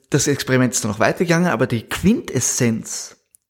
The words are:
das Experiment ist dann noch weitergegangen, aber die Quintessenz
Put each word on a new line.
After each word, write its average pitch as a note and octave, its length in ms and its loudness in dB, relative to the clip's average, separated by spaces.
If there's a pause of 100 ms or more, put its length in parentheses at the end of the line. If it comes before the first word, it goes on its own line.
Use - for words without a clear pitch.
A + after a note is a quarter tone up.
(120)
das C#3+ 160 2
Experiment B2+ 460 2
ist - 100 -2
dann G#2+ 80 -2
noch G2 80 -6
weitergegangen, E3 500 2
aber A#2+ 160 2
die A#2 160 -2
Quintessenz - 1400 -2 (320)